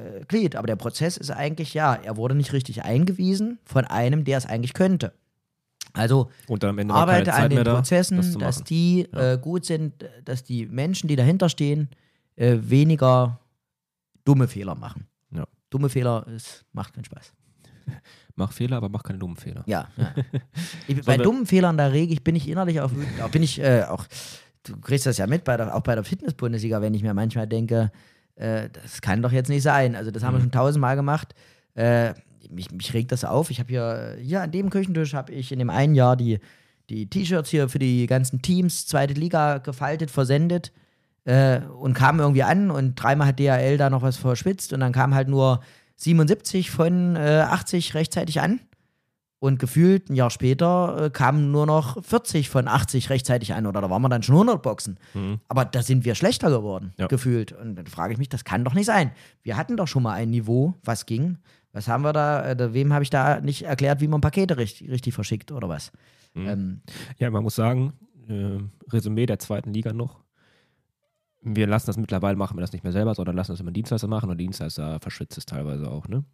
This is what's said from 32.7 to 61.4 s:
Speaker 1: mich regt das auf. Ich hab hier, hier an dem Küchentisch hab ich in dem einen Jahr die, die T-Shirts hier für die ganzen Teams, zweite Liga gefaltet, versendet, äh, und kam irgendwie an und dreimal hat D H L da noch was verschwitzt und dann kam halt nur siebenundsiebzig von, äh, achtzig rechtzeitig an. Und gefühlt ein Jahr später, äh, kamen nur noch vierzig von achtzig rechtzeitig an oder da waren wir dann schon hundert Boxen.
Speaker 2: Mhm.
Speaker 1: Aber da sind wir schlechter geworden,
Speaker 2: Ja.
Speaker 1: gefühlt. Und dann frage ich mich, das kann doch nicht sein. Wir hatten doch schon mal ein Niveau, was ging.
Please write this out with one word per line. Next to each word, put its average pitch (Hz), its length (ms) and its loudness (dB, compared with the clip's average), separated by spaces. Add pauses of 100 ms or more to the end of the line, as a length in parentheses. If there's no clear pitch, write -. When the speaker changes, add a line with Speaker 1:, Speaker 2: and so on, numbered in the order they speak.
Speaker 1:
mich 92 240 -10
regt 117 160 0
das 123 140 -2
auf. 147 260 0
Ich 123 80 -6
hab 120 100 -6
hier, 117 520 -4
hier 160 220 -4
an 160 100 -6
dem 190 180 -2
Küchentisch 165 440 -2
hab 131 160 -6
ich 123 200 -8
in 135 80 -4
dem 123 120 0
einen 139 260 4
Jahr 127 180 8
die, 117 240 0 (520)
die 107 200 -8
T-Shirts 175 400 -2
hier 143 180 2
für 135 120 -2
die 123 260 2
ganzen 127 360 0
Teams, 180 440 0
zweite 139 280 0
Liga 151 440 0
gefaltet, 143 540 -4
versendet, 151 600 2 (520)
äh, 131 380 4
und 135 320 -2
kam 143 260 4
irgendwie 139 240 4
an 185 260 2
und 131 240 0
dreimal 139 320 2
hat 135 140 2
D 139 100 4
H 131 60 4
L 131 220 2
da 139 120 4
noch 131 120 0
was 131 140 0
verschwitzt 156 560 -2
und 135 80 -2
dann 127 120 0
kam 131 220 2
halt 135 140 2
nur 131 320 2 (360)
siebenundsiebzig 170 720 2
von, 175 460 2
äh, 151 320 4
achtzig - 460 -2
rechtzeitig 160 460 -2
an. 185 200 2 (800)
Und 135 200 2
gefühlt 180 500 4
ein 139 60 0
Jahr 123 140 4
später, 170 640 2 (100)
äh, 147 40 0
kamen 139 420 2
nur 151 140 4
noch 139 380 0
vierzig 170 460 0
von 127 160 2
achtzig 127 440 0
rechtzeitig 123 440 0
an 107 120 -2
oder 101 140 -2
da 98 100 -2
waren 98 120 2
wir 131 60 2
dann 120 160 0
schon 127 120 4
hundert 208 260 6
Boxen. 104 360 -6 (160)
Speaker 2:
Mhm. 101 240 -4 (100)
Speaker 1:
Aber 127 160 0
da 120 180 -4
sind 127 220 2
wir 117 120 0
schlechter 196 340 0
geworden, 101 480 -2
Speaker 2:
Ja. 92 80 -2
Speaker 1:
gefühlt. 123 460 -2
Und 110 240 -12
dann 87 100 -14
frage 90 260 -6
ich 113 60 -6
mich, 139 100 -4
das 117 160 -8
kann 110 200 -2
doch 127 100 -2
nicht 202 120 2
sein. 190 260 2 (300)
Wir 110 140 -6
hatten 180 200 -4
doch 190 100 -2
schon 131 160 -2
mal 110 120 -2
ein 113 160 -2
Niveau, 120 520 0
was 110 240 -6
ging. 156 320 -4 (340)